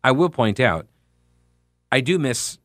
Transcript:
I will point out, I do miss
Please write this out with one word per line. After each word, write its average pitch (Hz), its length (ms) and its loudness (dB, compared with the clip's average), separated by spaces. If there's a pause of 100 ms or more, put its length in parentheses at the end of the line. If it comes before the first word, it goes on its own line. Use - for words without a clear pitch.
I 131 80 4
will 160 180 2
point 113 300 0
out, 90 280 0 (1040)
I 131 100 4
do 165 160 -2
miss 135 480 -4